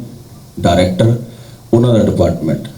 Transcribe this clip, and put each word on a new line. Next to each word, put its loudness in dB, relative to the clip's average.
ਡਾਇਰੈਕਟਰ, 2
ਉਹਨਾਂ 4
ਦਾ 4
ਡਿਪਾਰਟਮੈਂਟ। -2